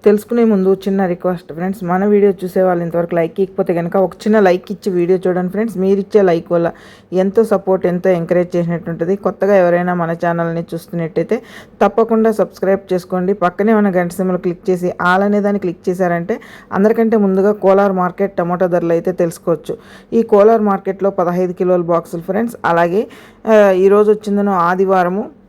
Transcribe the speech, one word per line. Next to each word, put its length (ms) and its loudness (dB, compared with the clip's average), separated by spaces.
తెలుసుకునే 400 2
ముందు 300 2
చిన్న 320 -2
రిక్వెస్ట్ 460 -6
ఫ్రెండ్స్, 320 -8
మన 200 0
వీడియో 280 4
చూసే 180 -2
వాళ్ళు 220 0
ఇంతవరకు 300 -4
లైక్ 260 -2
ఇవ్వకపోతే 340 -2
కనుక 220 -4
ఒక 180 0
చిన్న 260 0
లైక్ 300 2
ఇచ్చి 220 -6
వీడియో 340 0
చూడండి 260 -2
ఫ్రెండ్స్. 260 -4
మీరు 220 0
ఇచ్చే 220 0
లైక్ 300 0
వల్ల 200 0
ఎంతో 320 2
సపోర్ట్, 420 0
ఎంతో 240 0
ఎంకరేజ్ 460 0
చేసినట్టు 340 -4
ఉంటుంది. 260 -2
కొత్తగా 400 0
ఎవరైనా 380 2
మన 180 -2
ఛానల్ని 520 -4
చూస్తున్నట్టయితే 680 -6
తప్పకుండా 500 2
సబ్స్క్రైబ్ 600 -2
చేసుకోండి. 400 -4
పక్కనే 400 0
ఉన్న 180 2
గంట 220 -2
సింబల్ 260 -2
క్లిక్ 320 -6
చేసి 160 -2
all 360 0
అనే 180 0
దాన్ని 200 -2
క్లిక్ 280 -6
చేశారంటే 520 -2
అందరికంటే 440 2
ముందుగా 360 2
కోలార్ 400 2
మార్కెట్ 440 -2
టమాటా 300 -2
ధరలు 260 0
అయితే 200 0
తెలుసుకోవచ్చు. 680 -4
ఈ 100 2
కోలార్ 380 4
మార్కెట్లో 500 -2
పదహైదు 420 -2
కిలోల 300 0
బాక్సులు 400 -2
ఫ్రెండ్స్. 420 -4
అలాగే, 440 0
ఆ, 240 6
ఈరోజు 400 4
వచ్చిందను 420 0
ఆదివారము 800 0